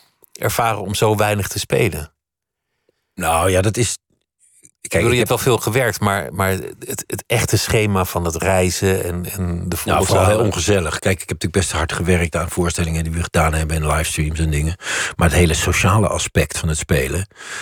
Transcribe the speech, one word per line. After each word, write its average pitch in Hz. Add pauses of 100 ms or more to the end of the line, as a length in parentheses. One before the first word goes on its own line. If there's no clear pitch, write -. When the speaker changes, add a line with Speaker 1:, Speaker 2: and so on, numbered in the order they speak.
(320)
Speaker 1:
ervaren 113
om 101
zo 107
weinig 104
te -
spelen? 82 (1040)
Speaker 2:
Nou 82
ja, 92
dat 98
is, - (600)
kijk, -
Speaker 1:
Ik -
bedoel, -
Speaker 2:
ik 120
Speaker 1:
je 123
Speaker 2:
heb 110
Speaker 1:
hebt 120
wel 127
veel 104
gewerkt, 117
maar, 98
maar 95
het, -
het -
echte 113
schema 101
van 87
het 82
reizen 92
en, 87
en 90
de 87
Speaker 2:
Nou, -
vooral -
Speaker 1:
volle -
Speaker 2:
heel 95
Speaker 1:
zalen. 110
Speaker 2:
ongezellig. 90
Kijk, 95
ik -
heb 82
natuurlijk 87
best -
hard 80
gewerkt 85
aan 82
voorstellingen 82
die 80
we 85
gedaan 78
hebben 78
en 78
livestreams 78
en 80
dingen. 76 (400)
Maar 85
het 76
hele 85
sociale 98
aspect -
van 85
het 76
spelen, 73 (360)